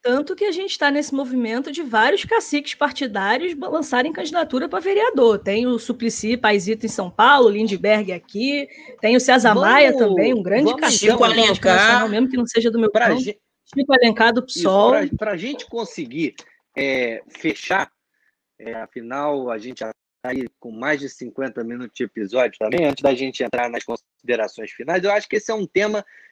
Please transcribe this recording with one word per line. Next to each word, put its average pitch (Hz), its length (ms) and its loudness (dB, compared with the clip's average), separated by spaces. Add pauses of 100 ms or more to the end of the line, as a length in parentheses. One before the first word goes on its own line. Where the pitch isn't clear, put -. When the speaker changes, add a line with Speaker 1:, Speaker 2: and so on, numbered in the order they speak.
Speaker 1:
Tanto 294 280 0
que 403 100 -2
a 403 60 0
gente 370 280 -6
tá 285 100 2
nesse 294 240 -2
movimento 254 560 -4
de 311 140 -8
vários 247 400 2
caciques 359 500 -2
partidários 262 800 -2
ba-, 294 140 -10
lançarem 294 460 -2
candidatura 311 560 -4
pra 370 100 -4
vereador. 381 580 2
Tem 208 300 -2
o 247 100 0
Suplicy 226 600 -4
Paisito 214 480 0
em 214 40 -4
São - 220 -6
Paulo, 247 380 6
Lindbergh 202 640 0
aqui, 269 560 -6 (320)
tem 233 160 4
o - 20 6
César 247 340 6
Speaker 2:
Vamos, - 160 4
Speaker 1:
Maia 269 280 6
também, 220 360 4
um 220 80 0
grande 202 220 2
Speaker 2:
vamos 254 160 2
Speaker 1:
cacique 240 280 0
Speaker 2:
então 240 100 4
Speaker 3:
Chico 240 80 6
Alencar. 214 500 4
Speaker 1:
nacional, 226 340 4
mesmo 226 200 0
que 262 80 -4
não 240 80 0
seja 233 260 0
do 226 80 -2
meu 220 100 2
Speaker 2:
Pra 220 200 2
Speaker 1:
campo. 247 100 0
Speaker 2:
gen-, 208 180 -6 (400)
Speaker 1:
Chico 277 160 0
Alencar 233 400 4
do 254 140 -2
Speaker 2:
isso, - 120 -10
Speaker 1:
psol. 208 320 4
Speaker 2:
pra, 285 160 2 (100)
pra 208 200 -4
gente 247 280 -10
conseguir, 160 720 -8 (380)
é, 131 540 -4
fechar, - 640 -4 (680)
é, 113 180 -14
afinal, 127 760 -6
a 113 60 -6
gente 120 220 -14
já 110 120 -8 (300)
tá 127 80 -8
aí 127 180 -6 (100)
com 117 140 -18
mais 135 300 -4
de 139 80 -10
cinquenta 123 560 -10
minutos 120 300 -12
de 120 100 -4
episódio 110 520 -2
também, 143 280 0
antes 135 180 -2
da 139 100 4
gente 127 300 -4
entrar 120 260 -4
nas 117 140 -8
considerações 113 880 -6
finais, 170 320 -4
eu 202 80 0
acho 208 160 -2
que - 80 -6
esse 214 160 -4
é - 20 -2
um 202 140 -6
tema 208 380 -2 (260)